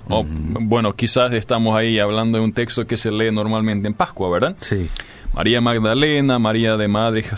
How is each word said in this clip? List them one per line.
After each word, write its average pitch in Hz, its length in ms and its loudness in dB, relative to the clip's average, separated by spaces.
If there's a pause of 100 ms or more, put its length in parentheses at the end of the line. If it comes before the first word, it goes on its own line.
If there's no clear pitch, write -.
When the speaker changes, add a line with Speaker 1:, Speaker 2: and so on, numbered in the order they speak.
Speaker 1:
O, 110 120 0
Speaker 2:
Ujú. 76 80 -4 (320)
Speaker 1:
bueno, 113 340 2
quizás 123 380 2
estamos 113 440 0
ahí 113 220 2
hablando 110 400 0
de 110 60 2
un 110 80 2
texto 120 340 -2
que 120 100 -2
se 110 140 -4
lee 110 220 0
normalmente 107 560 0
en 107 60 -4
Pascua, 92 360 -2
¿verdad? 123 300 0
Speaker 2:
Sí. 92 280 -2 (460)
Speaker 1:
María 104 260 2
Magdalena, 123 800 2
María 110 400 2
de 107 100 2
Madre 110 340 0 (160)